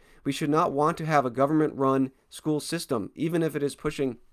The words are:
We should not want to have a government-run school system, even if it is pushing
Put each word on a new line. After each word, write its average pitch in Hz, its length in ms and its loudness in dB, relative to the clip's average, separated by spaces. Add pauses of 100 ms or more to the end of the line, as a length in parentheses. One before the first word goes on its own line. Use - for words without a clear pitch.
(240)
We 139 80 -2
should 147 180 -2
not 156 220 2
want 151 260 0
to 160 80 -6
have 147 180 4
a 127 60 -2
government-run 135 840 2 (160)
school 151 320 -4
system, 131 540 -4
even 165 280 -2
if 156 140 -2
it 143 60 -4
is 139 120 -2
pushing 135 440 -4 (140)